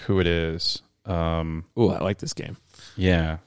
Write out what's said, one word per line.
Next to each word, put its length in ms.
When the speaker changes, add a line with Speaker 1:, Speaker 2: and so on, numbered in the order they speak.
Speaker 1:
who 140
it 80
is. 540
Um, 600
Speaker 2:
Ooh, 120
I 100
like 200
this 140
game. 240
Speaker 1:
Yeah, 520